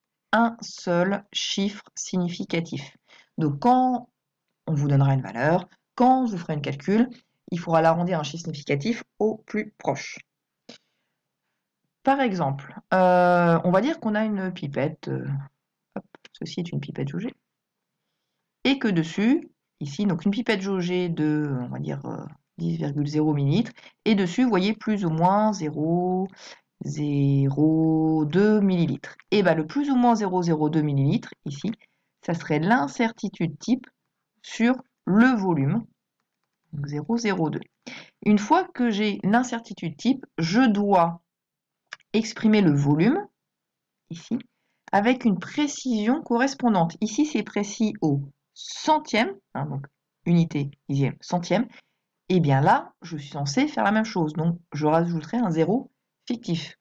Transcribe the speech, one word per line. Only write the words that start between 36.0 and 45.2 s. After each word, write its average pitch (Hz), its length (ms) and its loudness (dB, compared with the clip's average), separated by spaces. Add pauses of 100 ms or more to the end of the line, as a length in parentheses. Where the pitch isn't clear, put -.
donc 143 120 -8
zéro 147 300 -4
zéro 190 320 -2
deux. - 120 -6 (640)
Une 208 120 6
fois 311 260 2 (100)
que 240 160 0
j'ai 208 320 0
l'incertitude 226 760 -2
type, 262 300 -2 (100)
je 165 240 0
dois 196 600 2 (880)
exprimer 214 480 2
le 165 140 6
volume, 165 520 2 (840)
ici, 170 280 -8 (540)
avec 226 320 0